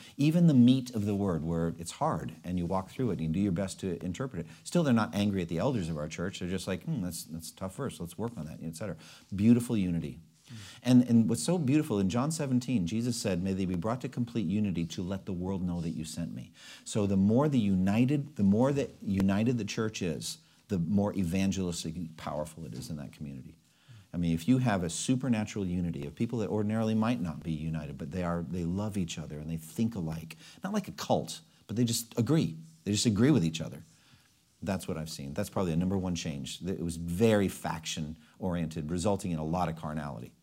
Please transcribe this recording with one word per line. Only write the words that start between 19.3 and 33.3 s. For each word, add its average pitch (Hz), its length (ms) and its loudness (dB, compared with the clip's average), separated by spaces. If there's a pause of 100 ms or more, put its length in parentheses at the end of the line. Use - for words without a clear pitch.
the 107 60 -2
church 110 380 -4
is, 73 360 -4 (300)
the 98 100 0
more 98 340 2
evangelistically 90 1040 -2
powerful 76 480 -8
it 62 100 -10
is 64 160 -10
in 80 60 -8
that 67 160 -12
community. 69 420 -12 (600)
I - 20 -6
mean, 85 160 2
if 82 160 -2
you 127 80 6
have 107 280 2
a 85 60 -2
supernatural 117 760 0
unity 87 400 -2
of 76 80 -12
people 117 240 -2
that 107 100 -2
ordinarily 110 460 0
might 110 260 2
not 80 220 -6
be 82 100 -4
united, 76 460 -4
but 69 120 -8
they 90 120 -4
are, 85 260 -2
they 90 160 -4
love 98 320 -2
each 87 220 -4
other 76 200 -10
and 76 120 -8
they 82 80 -4
think 113 380 -2
alike, 80 420 -6 (260)
not 190 80 -6
like 208 160 -2
a - 40 -10
cult, - 480 -2 (260)
but 101 100 -6
they 123 80 2
just - 340 -2
agree. 135 380 2 (280)
They 101 80 0
just 104 120 2
agree 117 260 6